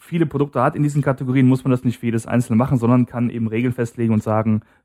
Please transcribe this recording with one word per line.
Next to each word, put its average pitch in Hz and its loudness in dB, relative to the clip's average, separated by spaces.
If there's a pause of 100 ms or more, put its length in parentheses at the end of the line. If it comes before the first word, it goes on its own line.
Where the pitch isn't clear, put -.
viele 165 -2
Produkte 139 -2
hat 139 2
in 143 -2
diesen 147 0
Kategorien, 135 0
muss 131 4
man 135 0
das 127 0
nicht 120 -2
für - -8
jedes 113 -2
einzelne 120 0
machen, 131 2
sondern 120 2
kann 120 -4
eben 113 -4
Regeln 120 -2
festlegen 117 -2
und 107 2
sagen, 110 0 (220)